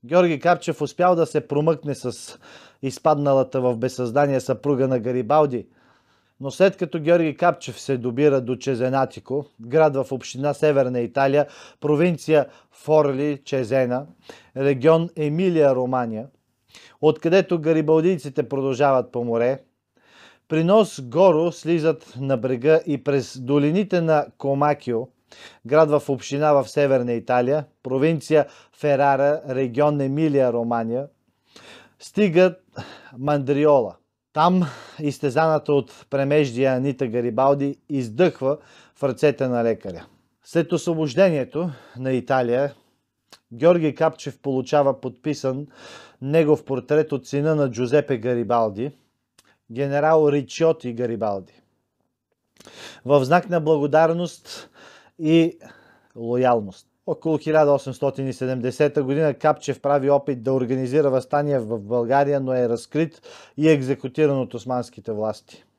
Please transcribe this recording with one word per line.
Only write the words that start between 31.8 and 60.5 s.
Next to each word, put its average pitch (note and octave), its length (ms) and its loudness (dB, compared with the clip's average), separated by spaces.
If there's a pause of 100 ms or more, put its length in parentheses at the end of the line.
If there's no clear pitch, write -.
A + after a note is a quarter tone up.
стигат F#3 640 2 (540)
Мандриола. C#3 800 2 (380)
Там F3+ 300 2 (360)
изтезаната D3 720 0
от - 360 -4
премеждия C#3 640 0
Анита B2+ 340 -2
Гарибалди C3 680 0 (140)
издъхва C3+ 680 -2 (380)
в - 80 -6
ръцете C3 440 0
на A#2+ 160 0
лекаря. G2+ 420 -4 (380)
След E3 300 -2
освобождението D#3+ 960 -2 (280)
на C3 140 -4
Италия, C3 600 -2 (800)
Георги D#3 420 2
Капчев D#3 440 -4
получава C3+ 600 -2
подписан C#3 680 -6 (540)
негов D3+ 440 2
портрет D3 460 -2
от C3 160 -6
сина D3 280 -2
на C#3+ 160 0
Джузепе B2+ 460 0
Гарибалди – A#2 720 -2 (800)
генерал D3 600 2
Ричиоти D3 600 -2
Гарибалди, A2 680 -6 (1400)
в C3+ 200 4
знак E3+ 240 2
на F3 120 0
благодарност D#3+ 1080 0 (500)
и E3 380 2 (580)
лоялност. A#2 720 -2 (180)
Около D#3+ 320 -4
хиляда D3+ 340 2
осемстотин C3+ 560 -2
и B2+ 60 -6
седемдесета C3 720 -2
година C#3+ 300 0
Капчев D3 480 -2
прави C#3 280 0
опит C3+ 340 0
да C3+ 100 0